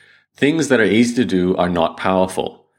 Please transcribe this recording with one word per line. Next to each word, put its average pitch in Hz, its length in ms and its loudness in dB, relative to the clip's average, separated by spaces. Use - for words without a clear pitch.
Things 151 320 0
that 120 140 2
are - 20 2
easy 117 320 2
to 123 80 2
do 92 320 0
are 87 140 0
not 85 260 -2
powerful. - 720 -2